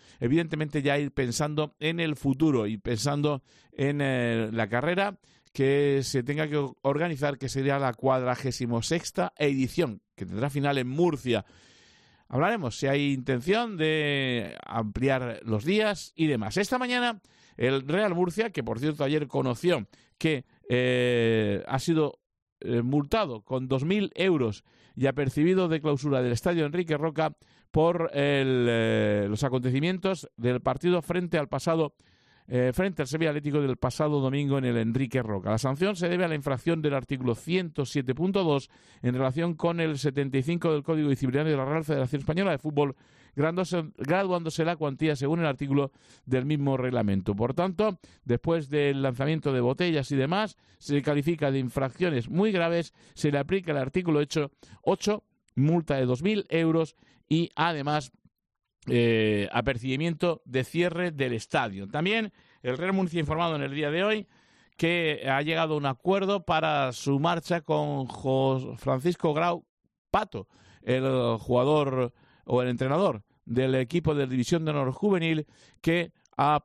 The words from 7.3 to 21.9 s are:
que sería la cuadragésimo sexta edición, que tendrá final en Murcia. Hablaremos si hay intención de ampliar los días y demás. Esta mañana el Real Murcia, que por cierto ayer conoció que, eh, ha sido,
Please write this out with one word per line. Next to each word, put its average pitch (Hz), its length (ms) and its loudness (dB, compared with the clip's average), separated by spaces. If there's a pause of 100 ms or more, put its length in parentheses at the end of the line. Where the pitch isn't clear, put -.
que 131 100 -6
sería 135 300 0
la 131 160 0
cuadragésimo 123 880 0
sexta - 540 -2
edición, 135 680 0 (140)
que 95 100 -10
tendrá 104 240 -2
final 139 280 0
en 127 100 -2
Murcia. 131 560 0 (840)
Hablaremos 160 500 -2
si 139 120 -2
hay 143 240 2
intención 147 640 0
de 139 800 -2 (100)
ampliar 117 800 -2
los 107 200 -2
días 208 520 -2
y 160 100 2
demás. 110 300 -2
Esta 202 220 0
mañana 247 420 -2 (360)
el 135 300 0
Real 180 300 0
Murcia, 185 340 0
que 147 140 -6
por 113 160 -4
cierto 151 240 -2
ayer 147 240 0
conoció 135 580 0 (320)
que, 156 260 0 (240)
eh, 120 1000 2
ha 135 100 -2
sido, 160 400 0 (400)